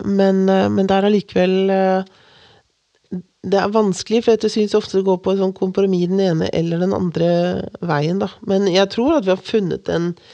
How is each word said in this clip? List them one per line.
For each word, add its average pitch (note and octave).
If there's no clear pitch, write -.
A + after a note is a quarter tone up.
men, G3
eh, F#3+
men G3
det G3
er G3
allikevel, F#3
eh, -
det F#3+
er G3+
vanskelig, G#3+
for A3+
jeg G#3+
synes G#3+
ofte G3+
det F#3+
går F#3
på F#3+
en G3
sånn F#3+
kompromiss F#3+
den G3
ene F3
eller E3
den G3
andre E3+
veien, E3+
da. G3+
Men G3
jeg G3
tror C#4
at A3
vi F#3
har F#3+
funnet F#3+
en, E3+